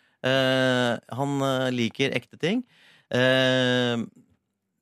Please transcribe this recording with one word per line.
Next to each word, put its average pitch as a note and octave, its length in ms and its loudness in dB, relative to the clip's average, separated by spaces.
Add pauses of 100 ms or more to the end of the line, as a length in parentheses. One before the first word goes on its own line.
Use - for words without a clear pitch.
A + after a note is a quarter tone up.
(240)
Eh, C3 680 2 (180)
han, C#3 300 -4
eh, C3 320 -2
liker B2 440 -2
ekte - 240 -8
ting. G#3+ 240 -2 (480)
Eh, B2+ 920 2 (800)